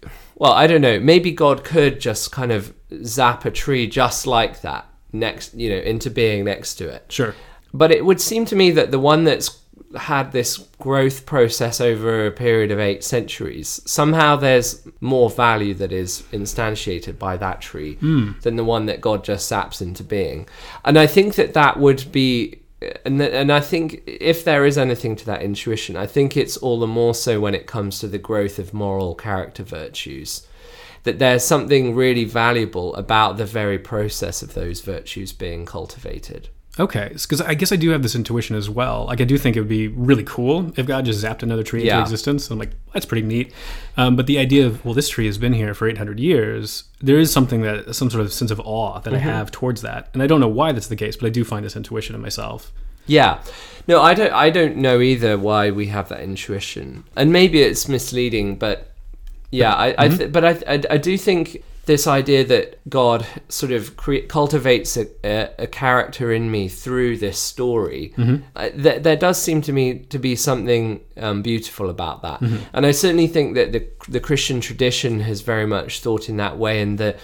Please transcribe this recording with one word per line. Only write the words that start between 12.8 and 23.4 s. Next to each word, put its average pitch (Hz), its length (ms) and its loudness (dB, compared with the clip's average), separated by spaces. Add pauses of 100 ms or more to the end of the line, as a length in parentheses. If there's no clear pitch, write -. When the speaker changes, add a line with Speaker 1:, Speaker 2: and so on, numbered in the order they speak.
Speaker 1:
centuries, 78 840 -6
somehow 151 500 4
there's 131 460 2 (200)
more 123 280 2
value 107 460 0
that 92 160 -6
is 92 320 -6 (100)
instantiated 101 840 -6
by 92 180 -6
that 95 240 -6
tree 76 380 -12
Speaker 2:
Hmm. 139 320 2 (100)
Speaker 1:
than 117 140 -2
the 113 80 -2
one 113 240 0
that - 140 -6
God 107 220 -2
just - 280 -4
zaps - 320 -4
into 87 200 -10
being. 80 440 -4 (360)
And 147 140 4
I 156 80 8
think 196 300 4
that - 180 0
that 143 260 4
would 135 320 4
be, 127 440 0 (500)
and, 135 140 0
th-, 147 140 0
and 139 180 2